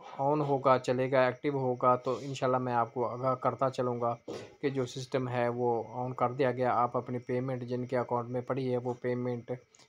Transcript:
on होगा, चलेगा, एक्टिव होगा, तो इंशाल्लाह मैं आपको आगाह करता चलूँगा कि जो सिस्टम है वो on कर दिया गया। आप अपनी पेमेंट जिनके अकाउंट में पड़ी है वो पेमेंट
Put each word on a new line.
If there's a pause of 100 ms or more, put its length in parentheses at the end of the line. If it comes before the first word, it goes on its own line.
(220)
on
होगा,
चलेगा,
एक्टिव
होगा,
तो
इंशाल्लाह
मैं
आपको
आगाह
करता
चलूँगा (120)
कि
जो
सिस्टम
है
वो (260)
on
कर
दिया
गया।
आप
अपनी
पेमेंट
जिनके
अकाउंट
में
पड़ी
है
वो
पेमेंट (320)